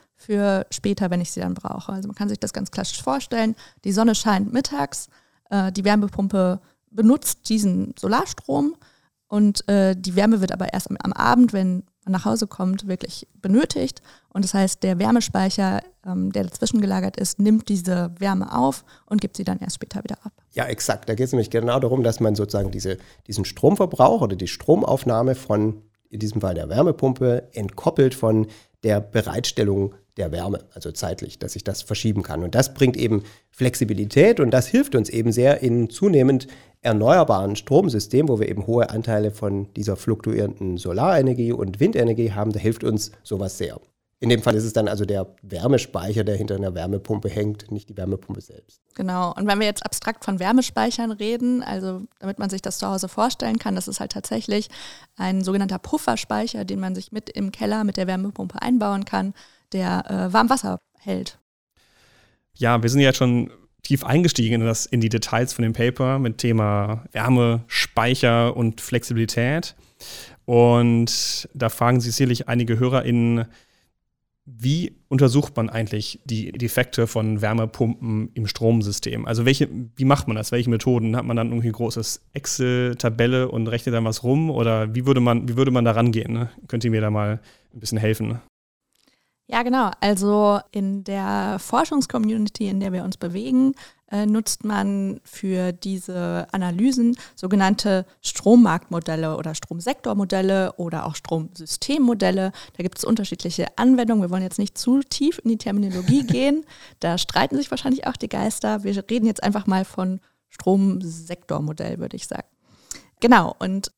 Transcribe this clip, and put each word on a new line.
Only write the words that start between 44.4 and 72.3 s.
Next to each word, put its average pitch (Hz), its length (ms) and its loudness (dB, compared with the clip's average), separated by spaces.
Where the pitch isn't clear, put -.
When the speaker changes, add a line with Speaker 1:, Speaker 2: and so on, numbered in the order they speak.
Speaker 2:
Fall 120 120 4
ist 110 100 0
es 107 80 -6
dann 107 140 2
also 101 160 -2
der 98 220 -2
Wärmespeicher, 104 840 0
der 101 120 -2
hinter 104 200 -4
einer 95 200 -4
Wärmepumpe 98 540 -4
hängt, 104 420 -6
nicht 104 180 -10
die 98 80 -14
Wärmepumpe 95 440 -6
selbst. - 400 -20
Speaker 1:
Genau. 185 380 -4
Und 202 140 -4
wenn 202 120 2
wir 214 60 2
jetzt 208 200 -4
abstrakt - 400 -8
von 190 140 -4
Wärmespeichern 226 720 0
reden, 240 520 -2
also 190 380 -6
damit 190 180 -8
man 202 120 -4
sich 190 120 -6
das - 160 -8
zu 196 100 -6
Hause 190 200 -4
vorstellen 226 520 -2
kann, 202 160 -4
das 185 120 -6
ist - 120 -8
halt - 120 -8
tatsächlich 208 580 -4
ein 190 280 -2
sogenannter 190 360 0
Pufferspeicher, 220 840 -2
den 196 140 -6
man 185 160 -4
sich 185 160 -12
mit 214 200 -12
im 196 200 -6
Keller 220 320 -2
mit 202 140 -2
der 185 100 -2
Wärmepumpe 190 540 -6
einbauen 202 440 0
kann, 196 280 -2
der, 185 320 -2
äh, 180 40 -8
warm 220 160 6
Wasser 196 300 0
hält. 185 400 -8
Speaker 3:
Ja, 117 300 2
wir 117 60 2
sind 139 120 4
ja 135 120 6
schon 120 360 2
tief - 240 0
eingestiegen 120 560 2
in 113 40 2
das, 113 200 0
in 120 160 0
die 113 80 2
Details 117 420 -2
von - 120 -2
dem 113 100 0
Paper 127 460 0
mit 117 180 -2
Thema 107 720 0
Wärme, 117 560 2
Speicher 117 880 2
und 113 240 0
Flexibilität. 120 960 -2
Und 120 1080 4
da 120 160 -2
fragen 123 300 2
sich 117 160 -4
sicherlich 123 320 0